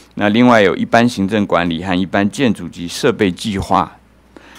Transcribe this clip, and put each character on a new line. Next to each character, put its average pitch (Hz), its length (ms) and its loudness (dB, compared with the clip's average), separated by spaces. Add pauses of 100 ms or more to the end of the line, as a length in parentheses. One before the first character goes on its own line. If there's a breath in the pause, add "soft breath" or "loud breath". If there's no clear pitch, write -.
(160 soft breath)
那 104 140 0
另 120 180 4
外 117 140 6
有 92 160 4
一 107 80 -2
般 117 220 2
行 98 200 -2
政 101 180 0
管 87 240 0
理 82 140 -6
和 95 100 -4
一 92 120 -2
般 101 220 0
建 123 240 0
筑 90 160 -8
及 87 200 -12
设 123 240 0
备 104 180 0
计 98 300 -6
划。 92 320 0 (680 loud breath)